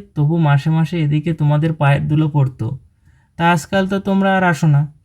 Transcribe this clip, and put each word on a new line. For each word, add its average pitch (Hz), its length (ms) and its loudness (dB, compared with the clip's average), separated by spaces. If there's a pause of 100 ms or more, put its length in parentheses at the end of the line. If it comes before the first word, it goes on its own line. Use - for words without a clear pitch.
(160)
তবু 156 220 0
মাসে 143 320 2
মাসে 160 320 0
এদিকে 151 320 -2
তোমাদের 151 400 0
পায়ের 143 340 0
ধুলো 151 220 0
পড়তো, 131 500 -4 (580)
তা 170 140 2
আজকাল 190 360 -2
তো 196 120 -2
তোমরা 196 380 0
আর 185 60 0
আসো 170 240 0
না। 147 260 2 (120)